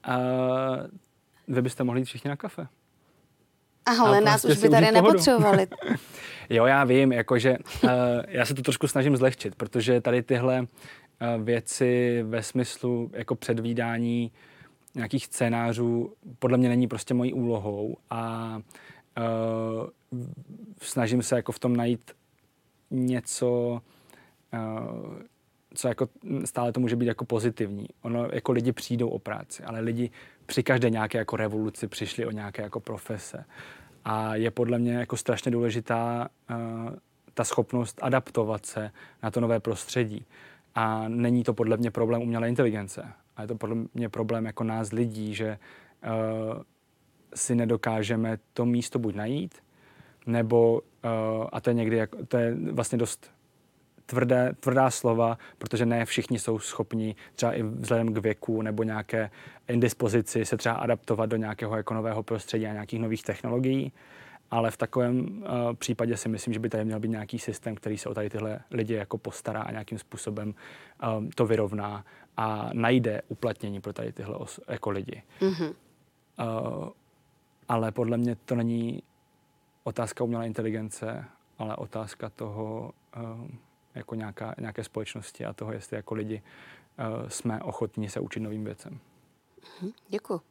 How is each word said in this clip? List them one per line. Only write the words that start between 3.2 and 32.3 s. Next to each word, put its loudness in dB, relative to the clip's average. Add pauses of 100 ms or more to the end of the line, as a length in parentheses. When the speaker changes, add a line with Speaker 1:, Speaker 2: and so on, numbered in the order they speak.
Speaker 2:
Ale 10
Speaker 1:
A 10
Speaker 2:
nás 6
Speaker 1:
prostě 4
Speaker 2:
už 8
Speaker 1:
si 4
Speaker 2:
by 10
tady 12
Speaker 1:
užít 6
pohodu. 10
Speaker 2:
nepotřebovali. 8
Speaker 1:
<laughs> -6
Jo, 8
já 8
vím, 8
jakože, 4 (280)
eh, 8 (400)
já 0
se 0
to -4
trošku 2
snažím 4
zlehčit, 2
protože 2
tady 2
tyhle, 2 (540)
eh, 0
věci 2
ve -2
smyslu -2
jako -4
předvídání 0 (600)
nějakých -2
scénářů 0 (260)
podle 4
mě 6
není 4
prostě -4
mojí 2
úlohou -2 (140)
a, -6 (580)
eh, -2 (1600)
snažím 2
se 2
jako 0
v -10
tom 2
najít 0 (800)
něco, 0 (720)
eh, -4 (1160)
co -2
jako, 0 (140)
mm, -4
stále -2
to -2
může 2
být 2
jako -2
pozitivní. -2 (160)
Ono, -2
jako -2
lidi 2
přijdou -2
o -4
práci, -10
ale -8
lidi -2 (360)
při 0
každé 4
nějaké 0
jako -2
revoluci -2
přišli -6
o -4